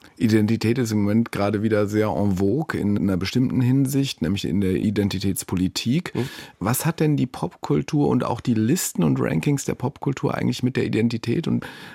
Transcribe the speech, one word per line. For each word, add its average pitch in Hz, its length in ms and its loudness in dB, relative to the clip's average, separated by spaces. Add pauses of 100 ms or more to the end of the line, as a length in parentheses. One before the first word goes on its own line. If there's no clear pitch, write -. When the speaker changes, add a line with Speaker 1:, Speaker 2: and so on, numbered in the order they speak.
(160)
Speaker 1:
Identität 110 640 2
ist 117 120 -2
im 107 120 0
Moment 110 280 2
gerade 101 320 0
wieder 104 240 2
sehr 107 220 0
en 95 300 0
vogue 107 420 0
in 101 180 0
einer 95 180 0
bestimmten 110 440 0
Hinsicht, 135 640 0
nämlich 95 220 -2
in 82 160 0
der 92 120 2 (580)
Identitätspolitik. 95 840 -2
Speaker 2:
Mhm. 120 140 -2 (300)
Speaker 1:
Was 110 280 0
hat 160 140 -2
denn 151 160 2
die 135 100 2
Popkultur 147 800 -2
und 123 160 2
auch 120 160 -4
die 123 140 0
Listen 127 500 0
und 135 160 2
Rankings 143 440 0
der - 100 -2
Popkultur - 600 -4
eigentlich 120 280 -2
mit 127 140 0
der 117 80 0
Identität 117 640 0
und 120 180 -2 (300)